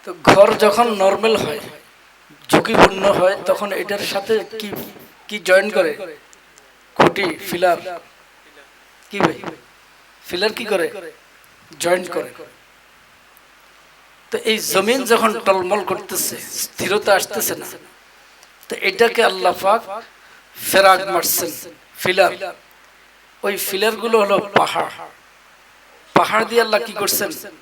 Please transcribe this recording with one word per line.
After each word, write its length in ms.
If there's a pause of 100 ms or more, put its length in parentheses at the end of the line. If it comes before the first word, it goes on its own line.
তো 100 (100)
ঘর 300
যখন 400
নরমাল 420
হয়, 240 (880)
ঝুঁকিপূর্ণ 640
হয়, 340
তখন 260
এটার 260
সাথে 460 (160)
কি, 100 (580)
কি 100
জয়েন 320
করে? 460 (760)
খুঁটি, 440 (120)
ফিলার, 500 (1080)
কি 100
ভাই, 220 (840)
ফিলার 260
কি 120
করে? 480 (680)
জয়েন 240
করে। 260 (2000)
তো 80
এই 200
জমিন 460
যখন 360
টলমল 440
করতেছে, 560
স্থিরতা 760
আসতেছে 420
না, 100 (1000)
তো 80
এটাকে 480
আল্লাহ 380
পাক 400 (520)
ফেরাক 540
মারছেন, 420 (480)
ফিলার। 540 (880)
ওই 140
ফিলারগুলো 640
হলো 180
পাহাড়। 520 (1200)
পাহাড় 320
দিয়ে 160
আল্লাহ 200
কি 120
করছেন? 380 (300)